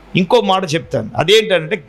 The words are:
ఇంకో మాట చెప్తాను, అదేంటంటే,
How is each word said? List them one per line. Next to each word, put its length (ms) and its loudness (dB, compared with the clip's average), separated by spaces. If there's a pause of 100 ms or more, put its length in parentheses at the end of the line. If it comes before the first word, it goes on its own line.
(160)
ఇంకో 260 2
మాట 320 0
చెప్తాను, 440 -4
అదేంటంటే, 720 0